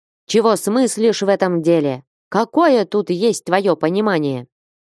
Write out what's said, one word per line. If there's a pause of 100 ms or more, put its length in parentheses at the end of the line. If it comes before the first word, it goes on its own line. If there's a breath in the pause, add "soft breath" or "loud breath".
(260)
«Чего
смыслишь
в
этом
деле? (260)
Какое
тут
есть
твоё
понимание? (440)